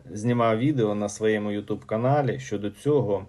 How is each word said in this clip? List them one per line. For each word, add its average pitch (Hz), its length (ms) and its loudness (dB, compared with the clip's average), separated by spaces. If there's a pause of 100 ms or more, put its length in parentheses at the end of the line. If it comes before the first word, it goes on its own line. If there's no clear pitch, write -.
(120)
знімав 113 460 2
відео 117 380 2
на 104 140 -2
своєму 107 400 0
YouTube 104 360 -6
каналі 127 540 0
щодо 104 300 -6
цього 104 600 0